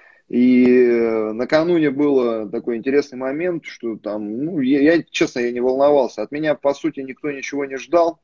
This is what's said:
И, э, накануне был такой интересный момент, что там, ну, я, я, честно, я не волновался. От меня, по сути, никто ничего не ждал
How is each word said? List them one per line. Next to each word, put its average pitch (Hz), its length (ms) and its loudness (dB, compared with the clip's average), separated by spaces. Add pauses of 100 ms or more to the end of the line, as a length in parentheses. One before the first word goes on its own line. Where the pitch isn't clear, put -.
(280)
И, 123 380 4
э, 117 680 2
накануне 156 580 0
был 127 600 0
такой 117 260 -6
интересный 131 420 -2
момент, 156 460 -6
что 113 320 -8
там, 107 480 -8
ну, 170 160 -4
я, 135 200 2
я, 160 220 4
честно, - 380 -4
я 120 120 -2
не 120 80 -6
волновался. 131 640 2
От 107 100 -10
меня, 151 220 -2
по 139 200 -2
сути, 147 260 -6
никто 135 300 -10
ничего 143 340 -6
не 135 120 -8
ждал 160 480 -2